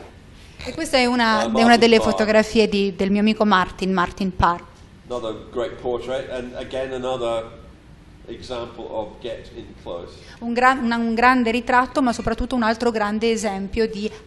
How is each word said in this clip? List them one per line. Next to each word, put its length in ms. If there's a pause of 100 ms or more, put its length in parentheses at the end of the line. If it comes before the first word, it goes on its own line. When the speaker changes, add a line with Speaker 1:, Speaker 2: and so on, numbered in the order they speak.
(640)
Speaker 1:
E 100
questa 220
è 100
una, 400
Speaker 2:
Uh, 100
Speaker 1:
è 80
una 120
delle 200
Speaker 2:
Martin 20
Parr. 120
Speaker 1:
fotografie 580
di, 260
del 160
mio 100
amico 240
Martin, 480
Martin 440
Parr. 240 (480)
Speaker 2:
Another 260 (160)
great 300
portrait, 500
and 240
again 380
another 680 (680)
example 640
of 180 (120)
get 340
in 120 (160)
close. 320 (260)
Speaker 1:
Un 120
gran-, 300
una, 140
un 180
grande 360
ritratto, 520
ma 100
soprattutto 420
un 80
altro 280
grande 400
esempio 580
di 220 (160)